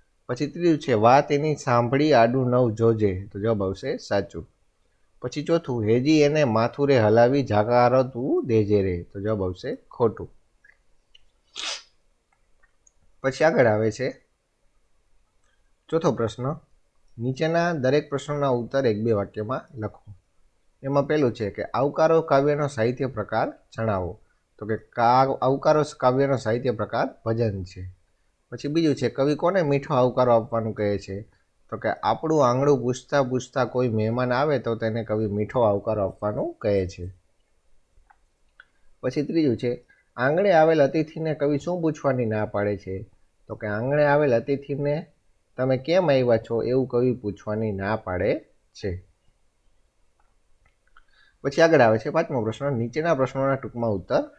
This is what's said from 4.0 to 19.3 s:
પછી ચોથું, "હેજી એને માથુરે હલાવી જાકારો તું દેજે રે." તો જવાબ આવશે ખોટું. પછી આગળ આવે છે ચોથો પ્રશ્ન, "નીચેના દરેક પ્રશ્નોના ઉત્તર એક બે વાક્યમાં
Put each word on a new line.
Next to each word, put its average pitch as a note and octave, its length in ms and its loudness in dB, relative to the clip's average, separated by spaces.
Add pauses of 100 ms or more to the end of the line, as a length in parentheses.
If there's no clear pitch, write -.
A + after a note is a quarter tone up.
પછી D3 220 -8
ચોથું, C#3 420 -2
"હેજી B2+ 360 4
એને D3 240 2
માથુરે A#2+ 540 2
હલાવી A#2 440 4
જાકારો A#2+ 600 4
તું D3 440 -4
દેજે G#2 360 2
રે." F2+ 200 -2
તો G2 180 -16
જવાબ G#2 220 -4
આવશે F#2 320 -6
ખોટું. - 560 -4 (3000)
પછી C3+ 220 -2
આગળ D#3 220 4
આવે A2 240 2
છે - 300 -8 (1700)
ચોથો D#3+ 220 0
પ્રશ્ન, B2 440 -4 (640)
"નીચેના D#3+ 540 -2
દરેક C#3+ 380 0
પ્રશ્નોના C#3+ 380 -4
ઉત્તર B2+ 380 -2
એક G#2+ 160 0
બે A#2 100 2
વાક્યમાં G#2+ 640 -6